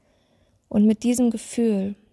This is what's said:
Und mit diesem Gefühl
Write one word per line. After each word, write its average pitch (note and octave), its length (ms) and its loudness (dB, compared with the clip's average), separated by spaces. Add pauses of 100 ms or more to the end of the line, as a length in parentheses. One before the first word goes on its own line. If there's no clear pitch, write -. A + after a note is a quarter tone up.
(680)
Und G#3 180 2
mit G#3+ 160 0
diesem A#3+ 280 2
Gefühl G#3+ 640 -4 (180)